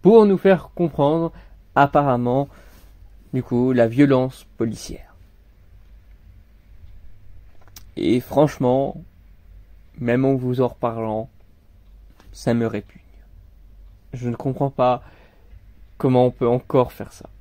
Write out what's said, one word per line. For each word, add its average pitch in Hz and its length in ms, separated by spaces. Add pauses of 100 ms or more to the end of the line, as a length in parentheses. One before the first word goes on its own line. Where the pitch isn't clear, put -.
Pour 214 240
nous 196 120
faire 190 380
comprendre, 160 560 (440)
apparemment, 135 720 (840)
du 127 100
coup, 123 280
la 120 160
violence 131 580 (120)
policière. - 580 (2750)
Et 113 240
franchement, 139 840 (920)
même 120 280
en 135 100
vous 127 260
en 123 60
reparlant, 113 600 (1000)
ça - 220
me 117 140
répugne. 110 340 (1120)
Je 123 160
ne 117 60
comprends 139 340
pas 127 340 (920)
comment 127 280
on 123 60
peut 120 160
encore 123 440
faire - 200
ça. - 180 (120)